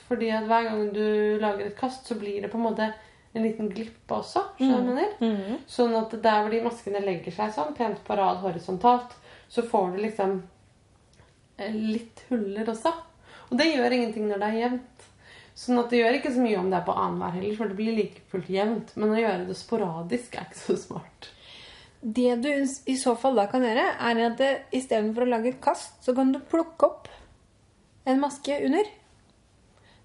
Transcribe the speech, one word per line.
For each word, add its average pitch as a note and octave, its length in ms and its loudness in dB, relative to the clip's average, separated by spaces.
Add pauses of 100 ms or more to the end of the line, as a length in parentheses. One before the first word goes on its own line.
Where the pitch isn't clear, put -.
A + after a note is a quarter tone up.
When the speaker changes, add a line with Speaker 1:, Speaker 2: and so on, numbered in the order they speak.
Speaker 1:
fordi A3+ 240 0
at A3 120 0
hver A3+ 260 4
gang G#3+ 240 0
du G#3+ 480 2
lager G3+ 240 0
et G3+ 120 -10
kast, - 300 -6
så A#3+ 120 -4
blir G3+ 220 -6
det G3+ 100 -6
på - 40 -6
en A#3 80 0 (120)
måte A3 180 -2 (420)
en A3 80 0
liten G#3+ 300 0
glippe - 360 -10
også, - 340 -2 (160)
skjønner B3+ 260 4
du B3 80 0
hva C#4 60 0
jeg G#4 200 -2
Speaker 2:
Mhm. - 0 -
Speaker 1:
mener? G#3 280 0
Speaker 2:
Mhm. A3+ 100 -6 (100)
Speaker 1:
Sånn A#3 340 2
at A3 200 -6
der G#3+ 220 6
hvor G#3+ 80 -2
de A3+ 100 0
maskene G3+ 420 -4
legger F3+ 300 -4
seg G#3+ 180 -2
sånn, D4+ 240 -4
pent G#3 280 -4
på G#3 120 -4
rad F#3 220 2
horisontalt, F#3+ 720 0 (380)
så A#3 140 0
får F#3+ 320 0
du G3+ 80 -4
liksom, G3 400 -2 (1120)
eh, G#3+ 160 -8
litt G#3+ 560 -4
huller G#3 360 -2
også. A3+ 280 0 (580)
Og B3 60 2
det D#4 180 4
gjør A#3+ 160 4
ingenting A3 380 0
når G3+ 100 -2
det G3+ 40 -2
er A3+ 260 0
jevnt. B3+ 120 -4 (720)
Sånn B3 240 2
at A#3+ 100 0
det A#3+ 100 4
gjør A#3 220 6
ikke C#4+ 140 -2
så B3+ 40 2
mye A3 200 2
om F#3 100 0
det F#3 100 2
er F3 60 -6
på - 100 0
annenhver F3 380 -2
heller, G3+ 240 -4
for A3 100 -2
det G3 100 -6
blir A3 180 0
like G3+ 260 -2 (100)
fullt F#3 160 -6
jevnt. G#3+ 480 -2
Men G#3+ 140 2
å A3 100 2
gjøre F#3 280 0
det F#3 100 -6
sporadisk F3+ 800 -4
er - 100 -10
ikke - 100 -18
så - 220 -2
smart. - 520 -14 (720)
Speaker 2:
Det A#3+ 400 2
du D4 80 0 (120)
s-, C4+ 260 -4
i C4 80 2
så B3 220 2
fall C4+ 180 2
da G3+ 120 4
kan B3+ 160 0
gjøre, C4 360 2
er A3+ 320 2
at A3+ 60 -8
det, C4+ 240 2 (100)
i B3+ 80 0
stedet A3 360 0
for A#3+ 100 2
å - 20 2
lage A#3 200 0
et B3+ 140 -4
kast, - 440 -2
så B3+ 100 2
kan C4 160 4
du C#4+ 80 0
plukke - 440 0
opp - 240 2 (1000)
en C4+ 160 4
maske C#4 420 -2
under. D#4 200 4 (1200)